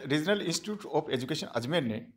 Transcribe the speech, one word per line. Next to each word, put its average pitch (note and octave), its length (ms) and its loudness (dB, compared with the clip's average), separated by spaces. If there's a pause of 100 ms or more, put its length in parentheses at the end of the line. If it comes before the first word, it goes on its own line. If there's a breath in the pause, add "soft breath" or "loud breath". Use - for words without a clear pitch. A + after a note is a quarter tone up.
Regional D#3 360 4
इंस्टीट्यूट E3+ 640 -2
of - 60 -8
Education C3 360 0
अजमेर C#3 360 0
ने A2+ 340 -4